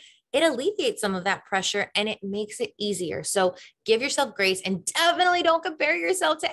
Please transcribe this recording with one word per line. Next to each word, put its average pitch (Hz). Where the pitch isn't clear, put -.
it 294
alleviates 294
some 196
of 180
that 185
pressure 190
and 208
it 220
makes 208
it -
easier. 185
So 185
give 220
yourself 277
grace 190
and 190
definitely 349
don't 330
compare 311
yourself 339
to -